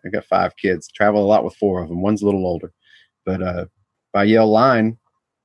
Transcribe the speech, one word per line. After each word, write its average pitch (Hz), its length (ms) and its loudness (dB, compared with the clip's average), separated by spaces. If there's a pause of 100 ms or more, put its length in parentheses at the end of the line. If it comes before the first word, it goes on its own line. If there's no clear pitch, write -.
I've 95 60 -12
got - 120 -6
five 92 320 -2
kids, 90 320 -4
travel 104 360 0
a - 20 0
lot 104 180 2
with - 120 -10
four 92 260 -2
of 80 60 -10
them. 87 140 -8
One's 104 200 -2
a - 20 -4
little 98 220 0
older, 85 260 -6 (540)
but, 92 160 -4
uh, 90 220 -6
if - 500 -16
I 101 100 0
yell 110 260 4
line, 113 480 2 (460)